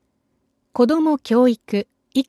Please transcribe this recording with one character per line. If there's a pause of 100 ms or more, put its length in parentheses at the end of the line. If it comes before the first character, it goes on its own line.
(760)
子
ど
も
教
育、 (260)
一